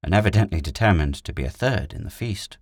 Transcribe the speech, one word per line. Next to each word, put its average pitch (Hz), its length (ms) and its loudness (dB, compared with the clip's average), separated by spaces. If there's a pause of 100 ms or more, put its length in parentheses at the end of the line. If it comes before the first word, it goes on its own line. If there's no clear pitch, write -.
and 95 120 0
evidently 101 460 4
determined 78 640 2
to - 80 -10
be 69 120 -4
a 65 60 -4
third 120 420 -2
in 110 120 -10
the - 180 -12
feast. - 400 -8